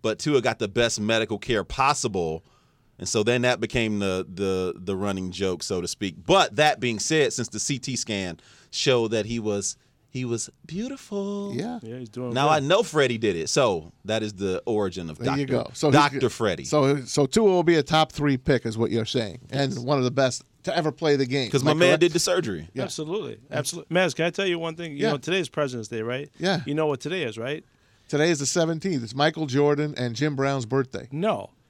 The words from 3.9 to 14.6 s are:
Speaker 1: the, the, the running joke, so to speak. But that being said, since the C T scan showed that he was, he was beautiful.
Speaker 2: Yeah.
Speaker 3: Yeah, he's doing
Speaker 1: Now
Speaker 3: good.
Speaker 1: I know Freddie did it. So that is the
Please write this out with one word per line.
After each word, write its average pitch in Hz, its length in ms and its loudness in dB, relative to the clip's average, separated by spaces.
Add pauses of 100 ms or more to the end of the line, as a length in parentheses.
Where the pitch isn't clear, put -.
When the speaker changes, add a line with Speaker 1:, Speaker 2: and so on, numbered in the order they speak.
Speaker 1:
the, 95 280 0
the, 92 480 -2
the 95 220 -6
running 95 340 -4
joke, 90 300 -4
so 90 200 -4
to 87 60 -6
speak. 92 280 -6 (100)
But 165 300 2
that 151 240 2
being 117 180 -2
said, 143 340 2
since 120 160 -6
the 107 120 -10
C 139 180 -4
T 123 180 -8
scan 98 440 -4 (320)
showed 117 400 2
that 107 160 -2
he 117 120 -6
was, 104 380 -4 (320)
he 127 160 -6
was 117 240 -6 (160)
beautiful. 202 920 -8
Speaker 2:
Yeah. 240 280 -8
Speaker 3:
Yeah, 117 160 -12
he's 117 100 -14
doing 123 240 -8
Speaker 1:
Now 135 140 2
Speaker 3:
good. 156 60 6
Speaker 1:
I 151 80 4
know 175 200 2
Freddie 131 380 2
did 104 160 2
it. 80 140 -4
So 92 420 2 (140)
that 110 180 -2
is 107 100 -6
the 92 320 -2